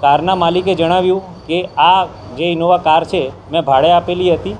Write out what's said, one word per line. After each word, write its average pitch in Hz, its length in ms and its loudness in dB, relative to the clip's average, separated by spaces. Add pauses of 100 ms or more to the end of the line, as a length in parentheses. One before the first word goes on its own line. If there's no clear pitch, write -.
કારના 151 340 2
માલિકે 180 400 0
જણાવ્યું 185 720 -2
કે 175 220 -4 (100)
આ 180 260 4
જે 160 400 -10
ઇનોવા 170 320 0
કાર 165 280 2
છે 156 260 -4 (200)
મેં 160 120 -2
ભાડે 135 300 2
આપેલી 175 420 0
હતી 190 260 -8